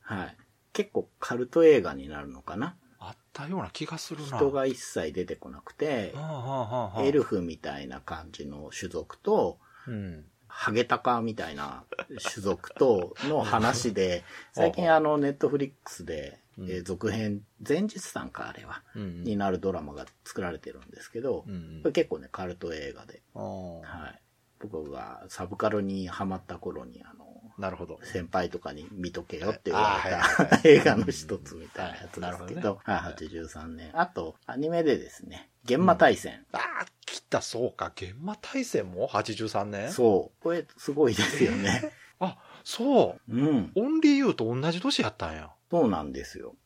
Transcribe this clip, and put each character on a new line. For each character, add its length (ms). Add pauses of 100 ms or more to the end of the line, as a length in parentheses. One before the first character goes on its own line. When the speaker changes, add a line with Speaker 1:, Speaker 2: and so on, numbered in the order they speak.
Speaker 1:
は 220
い。 140 (360)
結 180
構 180 (100)
カ 160
ル 120
ト 160
映 180
画 120
に 160
な 120
る 80
の 120
か 160
な。 180 (240)
Speaker 2:
あ 140
っ 40 (160)
た 140
よ 100
う 20
な 100
気 160
が 120
す 180
る 140
な。 80
Speaker 1:
人 140
が 140
一 140
切 320
出 140
て 100
こ 140
な 120
く 140
て、 400
Speaker 2:
は 60
あ 120
は 40
あ 220
は 80 (100)
あ 100
は 120
あ。 40
Speaker 1:
エ 80
ル 100
フ 200
み 160
た 220
い 80
な 140
感 300
じ 140
の 320
種 120
族 280
と、 420 (280)
Speaker 2:
う 40
ん。 340 (220)
Speaker 1:
ハ 240
ゲ 140
タ 140
カ 220
み 140
た 160
い 40
な 280 (240)
種 340
族 340
と 380 (120)
の 160
話 520
で、 300 (160)
Speaker 2:
<laughs> 140
Speaker 1:
最 180
近 220
あ 60
の、 200
Netflix 840
で、 340 (180)
Speaker 2:
う 60
ん。 60
Speaker 1:
え 60
ー、 80
続 280
編、 300 (260)
前 140
日 320
談 160
か、 180
あ 60
れ 100
は、 180 (140)
Speaker 2:
う 40
ん 20
う 40
ん。 180
Speaker 1:
に 120
な 160
る 80
ド 140
ラ 80
マ 120
が 120 (180)
作 180
ら 100
れ 80
て 120
る 80
ん 100
で 120
す 100
け 80
ど、 260
Speaker 2:
う 60
ん 20
う 40
ん。 240
Speaker 1:
こ 80
れ 20
結 180
構 100
ね、 120
カ 140
ル 100
ト 180
映 200
画 120
で。 160 (140)
Speaker 2:
あ 40
あ。 40 (380)
Speaker 1:
は 260
い。 140 (380)
僕 300
は 380
サ 180
ブ 120
カ 120
ル 120
に 260
ハ 160
マ 140
っ 80
た 120
頃 280
に、 180
あ 100
の、 120 (320)
Speaker 2:
な 120
る 80
ほ 80
ど。 180
Speaker 1:
先 280
輩 180
と 100
か 140
に 180
見 200
と 120
け 140
よ 140
っ 100
て 100
言 20
わ 300
れ 80
た、 60
Speaker 2:
あ 40
あ、 40
は 180
い 0
は 0
い 40
は 100
い。 60
Speaker 1:
<laughs> 120
映 40
画 160
の 100
一 320
つ 180
み 120
た 220
い 20
な 60
や 100
つ 0
で 20
す 100
け 20
ど、 60
Speaker 2:
う 40
ん 40
う 20
ん 0
う 0
ん。 0
は 140
い、 40
な 60
る 80
ほ 0
ど 40
ね。 120
Speaker 1:
は 100
い、 40
八 300
十 180
三 280
年。 180
あ 140
と、 280 (100)
ア 100
ニ 140
メ 140
で 140
で 120
す 160
ね、 240 (140)
幻 220
魔 100
大 200
戦。 380
Speaker 2:
う 40
ん。 20
あ 20 (200)
あ、 40 (200)
来 140
た、 220
そ 260
う 40
か。 240
幻 240
魔 180
大 260
戦 260
も 180
八 280
十 140
三 220
年？ 200
Speaker 1:
そ 460
う。 60
こ 80
れ 140 (120)
す 160
ご 160
い 60
で 60
す 220
よ 80
ね。 320
Speaker 2:
え 40
ー？ 40 (340)
あ、 120 (260)
そ 540 (120)
う。 40
Speaker 1:
う 200
ん。 220
Speaker 2:
オ 140
ン 120
リ 120
ー 20
ユ 140
ー 40
と 200
同 180
じ 100
年 200
や 80
っ 60
た 160
ん 40
や。 160 (180)
Speaker 1:
そ 160
う 40
な 120
ん 100
で 140
す 140
よ。 160 (100)